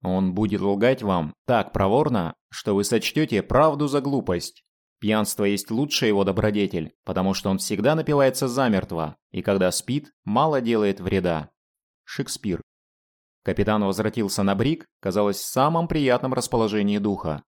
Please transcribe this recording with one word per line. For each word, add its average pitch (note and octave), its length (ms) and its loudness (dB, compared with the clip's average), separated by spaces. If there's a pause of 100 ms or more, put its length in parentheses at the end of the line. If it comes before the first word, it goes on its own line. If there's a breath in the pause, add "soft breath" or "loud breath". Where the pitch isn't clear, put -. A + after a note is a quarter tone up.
Он F#2 280 0
будет G2+ 280 0
лгать G2+ 420 2
вам F2+ 320 -2 (100)
так A2+ 280 0
проворно, G2+ 600 0 (140)
что - 280 -2
вы G2+ 80 2
сочтете A2+ 580 0
правду C#3+ 460 2
за C#3+ 120 0
глупость. A#2 640 -4 (380)
Пьянство G#2+ 420 0
есть G2+ 300 0
лучшая B2+ 380 0
его G2+ 120 4
добродетель, G2 720 0 (120)
потому F#2 300 0
что G2 160 -4
он F#2+ 80 0
всегда G#2+ 380 0
напивается C#3+ 500 2
замертво, G2 680 -2 (160)
и F2 100 -6
когда G2 300 2
спит, C#3+ 400 -4 (100)
мало C#3 380 0
делает G#2+ 400 0
вреда. F2 500 -2 (540)
Шекспир. - 580 -6 (800)
Капитан G#2 400 0
возвратился G2+ 640 0
на G2 100 2
брик, B2 320 -2 (140)
казалось, G2+ 380 0
в - 80 -10
самом E3 420 0
приятном C3 440 0
расположении G#2+ 680 0
духа. F#2+ 500 -2